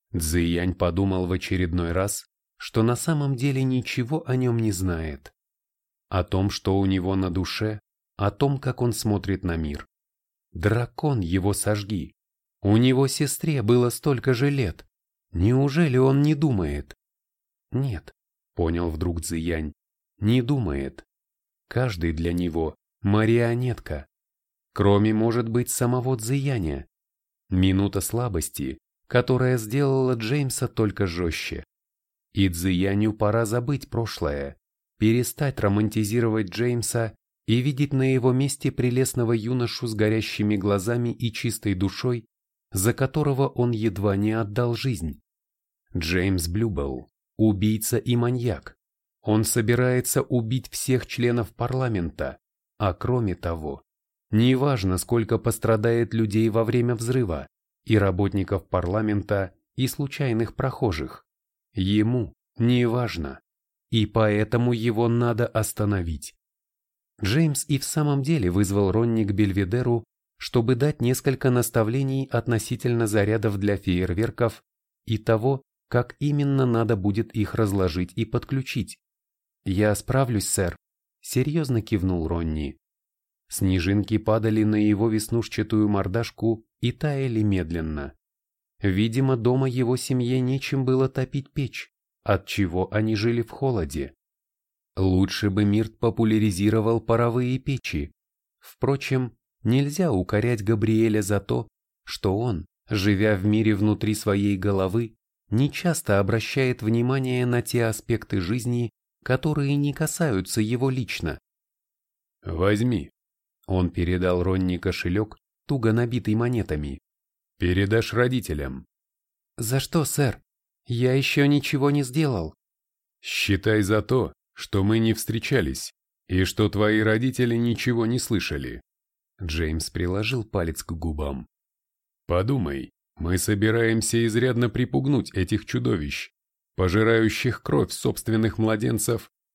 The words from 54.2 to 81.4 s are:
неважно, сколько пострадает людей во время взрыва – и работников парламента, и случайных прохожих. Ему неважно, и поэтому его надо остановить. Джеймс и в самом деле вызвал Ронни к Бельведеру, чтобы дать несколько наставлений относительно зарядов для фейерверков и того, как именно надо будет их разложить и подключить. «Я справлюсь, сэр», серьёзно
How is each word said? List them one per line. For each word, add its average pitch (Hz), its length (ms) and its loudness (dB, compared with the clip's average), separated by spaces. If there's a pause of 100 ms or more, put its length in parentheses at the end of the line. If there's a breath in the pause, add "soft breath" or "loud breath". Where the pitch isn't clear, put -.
неважно, 120 640 2
сколько 113 400 0
пострадает 113 760 0
людей 110 360 2
во 113 140 2
время 120 320 0
взрыва – 113 520 -2 (380)
и 113 120 4
работников 98 720 2
парламента, 98 840 0 (220)
и 127 120 0
случайных 127 680 -2
прохожих. 98 680 -4 (480)
Ему 107 600 0 (240)
неважно, 117 840 0 (520)
и 110 140 2
поэтому 107 680 2
его 117 340 0
надо 117 380 2
остановить. 101 920 -2 (880)
Джеймс 143 460 0
и 139 100 0
в 131 60 -8
самом 143 400 0
деле 135 260 0
вызвал 98 420 2
Ронни 113 320 2
к 101 80 -2
Бельведеру, 104 720 0 (340)
чтобы 123 380 0
дать 143 260 0
несколько 127 480 0
наставлений 123 760 0
относительно 117 800 -2
зарядов 104 500 0
для 101 200 0
фейерверков 92 840 -2 (420)
и 113 120 -2
того, 117 440 0 (280)
как - 300 -2
именно 143 460 2
надо 117 320 2
будет 101 360 -2
их 104 220 -2
разложить 95 600 0
и 113 100 -2
подключить. - 720 -4 (680)
«Я 101 300 2
справлюсь, 120 520 0
сэр», 90 280 -2 (460)
серьёзно 131 600 0